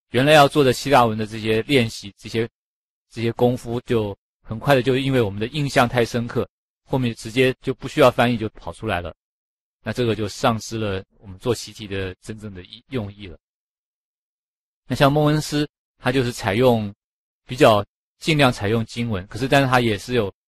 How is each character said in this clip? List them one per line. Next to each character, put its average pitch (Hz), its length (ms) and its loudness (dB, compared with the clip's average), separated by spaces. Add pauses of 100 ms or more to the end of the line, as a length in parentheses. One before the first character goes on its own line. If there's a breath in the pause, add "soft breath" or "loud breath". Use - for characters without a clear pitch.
原 127 160 2
来 151 80 6
要 147 140 8
做 147 160 2
的 127 100 4
希 - 160 -6
腊 131 160 6
文 110 120 -2
的 110 80 -4
这 110 140 -12
些 110 240 0
练 127 260 2
习， 101 280 -14
这 - 120 -20
些， 113 180 -2 (640)
这 - 120 -12
些 117 100 0
功 123 260 2
夫 120 240 -8
就 107 340 -2 (260)
很 110 180 -10
快 143 160 2
的 127 80 4
就 127 140 2
因 135 160 -2
为 127 80 4
我 104 80 0
们 98 100 -8
的 110 80 -4
印 143 200 -4
象 127 200 2
太 120 160 0
深 117 240 -4
刻， 117 200 -4 (380)
后 139 140 -2
面 120 160 -2
直 - 160 -14
接 127 300 2
就 135 120 -4
不 - 140 -12
需 - 120 -4
要 131 120 8
翻 123 200 0
译 120 60 -2
就 107 120 -6
跑 - 240 -14
出 - 120 -14
来 92 160 -2
了， 85 140 -12 (680)
那 110 120 -8
这 123 120 -2
个 110 100 0
就 104 120 -4
丧 113 320 -2
失 113 180 -10
了 101 260 -6 (160)
我 - 60 -20
们 95 140 -18
做 120 160 -2
习 - 160 -10
题 107 160 -16
的 95 280 -8
真 - 220 -14
正 104 160 -14
的 90 100 -16
意-， 107 260 -20
用 110 220 -6
意 101 160 -18
了。 78 120 -18 (1500)
那 127 100 -6
像 139 160 4
孟 151 160 2
恩 151 140 2
斯， 147 260 -4 (300)
他 - 140 -2
就 131 120 2
是 120 80 -2
采 95 240 -4
用， 113 380 2 (540)
比 127 80 -10
较 117 280 6 (360)
尽 160 180 0
量 139 140 6
采 107 160 -6
用 113 180 0
经 117 240 -6
文， 95 180 -4
可 - 120 -10
是 131 80 -2
但 139 140 4
是 139 60 2
他 127 120 2
也 113 180 2
是 123 160 -8
有 107 180 0 (160)